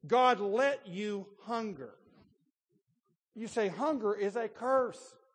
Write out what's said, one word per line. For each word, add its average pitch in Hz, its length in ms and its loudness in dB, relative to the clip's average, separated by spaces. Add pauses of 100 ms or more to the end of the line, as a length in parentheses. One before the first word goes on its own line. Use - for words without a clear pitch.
God 240 360 6
let 233 480 0
you 202 380 -6 (180)
hunger. 202 460 -6 (1500)
You 226 100 -8
say, 214 220 0
"Hunger 214 460 0
is 202 200 -2
a 226 140 -4
curse. 254 640 -2 (200)